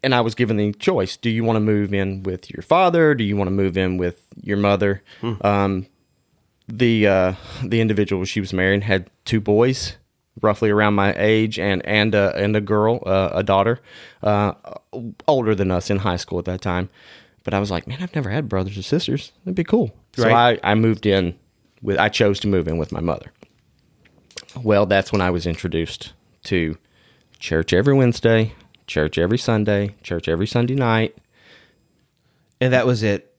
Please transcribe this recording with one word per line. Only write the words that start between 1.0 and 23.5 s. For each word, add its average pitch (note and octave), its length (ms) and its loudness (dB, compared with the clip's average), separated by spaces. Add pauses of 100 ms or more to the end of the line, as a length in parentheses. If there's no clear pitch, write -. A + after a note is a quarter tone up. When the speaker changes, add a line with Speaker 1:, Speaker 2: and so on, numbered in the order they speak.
Speaker 1:
Do A#2 120 -4
you A2+ 140 -2
wanna A2+ 160 0
move G#2 340 0
in F#2+ 300 -4
with F#2 280 -8
your - 100 -12
father? E3+ 540 4
Do A#2 80 -2
you G2+ 120 0
wanna F#2+ 160 0
move G2 260 0
in F#2 200 0
with F2 240 -4 (200)
your G2+ 160 -4
mother? G2+ 440 0 (200)
Speaker 2:
Hmm. A#2+ 200 -4
Speaker 1:
Um, G2+ 440 0 (880)
the, A2+ 360 2
uh, F#2 260 2 (300)
the A2+ 180 0
individual G2+ 440 0
she - 140 -4
was F#2+ 140 -6
marrying F#2+ 280 2
had G2 280 -2 (160)
two A2 160 0
boys, A2+ 540 0 (460)
roughly G#2+ 280 0
around G#2 240 2
my G2+ 240 2
age, A2 420 0
and, F#2+ 260 -2
and, G#2+ 300 0
uh, G2+ 200 2
and G#2 200 0
a G#2+ 60 2
girl, G#2+ 440 0
uh, F#2+ 280 2
a F#2+ 100 0
daughter, G2+ 360 2 (440)
uh, G#2 300 2 (760)
older B2 280 2
than F#2+ 160 0
us F2+ 180 -2
in G2+ 80 0
high F#2+ 200 -2
school F2 220 -8
at E2+ 60 -8
that F2+ 160 -6
time. F2+ 280 -4 (540)
But - 100 -4
I G2 60 2
was G2+ 120 -2
like, E2+ 160 -4
"Man, C3 140 -10
I've F3+ 120 -10
never C3 160 -4
had B2+ 200 -4
brothers F#2+ 280 -4
or G2 60 -8
sisters. - 480 -4 (120)
That'd F#3 120 -6
be F3 80 -2
cool." E3+ 280 0 (240)
So A#2 140 0
Speaker 2:
Right. A#2 340 4
Speaker 1:
I, G2 80 2
I G#2 40 4
moved A2 300 2
in F#2+ 320 2 (440)
with, G2+ 160 -2
I G#2+ 120 4
chose G2+ 320 2
to G#2+ 60 -2
move F2+ 200 2
in E2 100 -2
with D2+ 140 -4
my D#2 80 -6
mother. E2 320 -4 (1300)